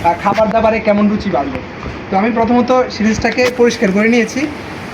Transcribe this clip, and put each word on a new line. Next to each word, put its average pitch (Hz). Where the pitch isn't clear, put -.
আহ, 175
খাবার 208
দাবারে 220
কেমন 208
রুচি 202
বাড়বে। 143
তো 190
আমি 220
প্রথমত 240
সিরিজটাকে 220
পরিষ্কার 233
করে 208
নিয়েছি। 247